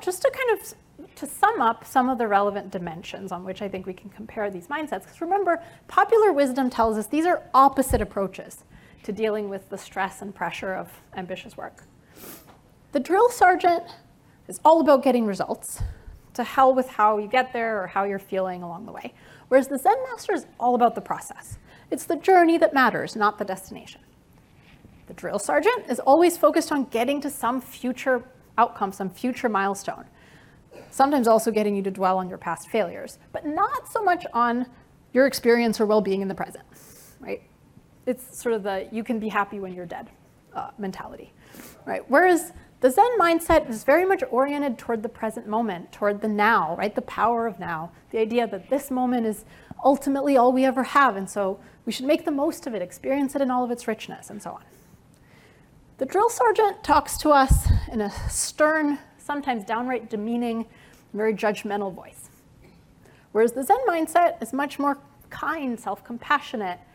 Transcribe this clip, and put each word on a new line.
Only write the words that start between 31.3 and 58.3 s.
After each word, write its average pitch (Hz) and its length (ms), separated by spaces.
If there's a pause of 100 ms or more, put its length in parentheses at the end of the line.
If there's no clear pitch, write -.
getting 208 240
you 196 80
to 190 80
dwell 190 260
on 185 120
your 190 80
past - 320
failures, 196 500 (120)
but - 140
not 415 420
so 440 160
much 349 300
on 240 320 (480)
your 262 140
experience 233 520
or 220 60
well-being 202 360
in 196 60
the 190 80
present, - 280 (560)
right? - 220 (640)
It's - 320
sort 226 180
of 202 80
the 190 280
"you 220 120
can 226 160
be 214 100
happy 202 300
when 185 140
you're 180 120
dead," - 240 (440)
uh, - 240
mentality, - 560 (520)
right? 190 240
Whereas 339 440 (260)
the 254 100
Zen 453 300
mindset 330 500
is 220 140
very 330 220
much 381 240
oriented 277 480
toward 226 260
the 226 60
present 226 380
moment, 208 440
toward 208 300
the 226 60
now, 208 500
right? 208 160
The 254 80
power 226 460
of 180 120
now, 170 320 (200)
the 226 80
idea 226 280
that 196 220
this 285 220
moment 247 340
is 214 200 (380)
ultimately 277 540
all 247 160
we 262 100
ever 254 200
have, 254 320
and 196 140
so 202 300 (260)
we 233 60
should 254 140
make 320 200
the 339 60
most 294 360
of 233 80
it, 185 60
experience 262 540
it 277 60
in 262 80
all 254 140
of 240 80
its 233 160
richness, - 420
and 208 120
so - 100
on. - 120 (1300)
The 269 80
drill 392 240
sergeant 427 540
talks 294 360
to 302 120
us 269 360 (240)
in 226 100
a 202 100 (180)
stern, 302 720 (180)